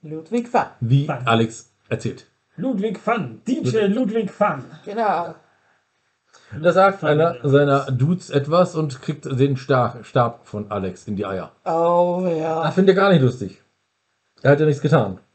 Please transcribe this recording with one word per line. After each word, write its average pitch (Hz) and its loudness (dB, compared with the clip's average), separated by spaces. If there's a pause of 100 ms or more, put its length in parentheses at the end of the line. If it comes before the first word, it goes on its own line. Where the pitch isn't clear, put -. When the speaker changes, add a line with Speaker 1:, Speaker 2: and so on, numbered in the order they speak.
Speaker 1:
Ludwig 160 -6
van. - 0 (140)
Speaker 2:
Wie 135 2
Speaker 3:
Van. 127 -6
Speaker 2:
Alex 113 -2 (160)
erzählt. - -8 (300)
Speaker 3:
Ludwig 214 -4
van. 165 -4
D 269 -4
J - -8 (240)
Speaker 2:
Ludwig. 202 0
Speaker 3:
Ludwig 220 -2 (100)
van. 156 -2 (200)
Speaker 1:
Genau. 196 -4 (1300)
Speaker 2:
Da 170 4
sagt 190 4
Speaker 3:
Van 151 0
Speaker 2:
einer 165 0
Speaker 3:
Van. 147 0
Speaker 2:
seiner 139 4
Dudes 147 -2
etwas 156 0
und 151 -6
kriegt - -8
den 135 0
Sta-, 123 -2
Stab - -2
von 104 -10
Alex 95 -8
in 104 -6
die 98 -6
Eier. 95 -8 (140)
Speaker 1:
Oh, 175 2 (140)
ja. 160 -4
Speaker 2:
Das 160 -4
findet 190 6
er 196 2
gar 196 4
nicht 151 6
lustig. 107 -2 (840)
Er 139 6
hat 147 4
ja 156 2
nichts 143 0
getan. 113 0 (160)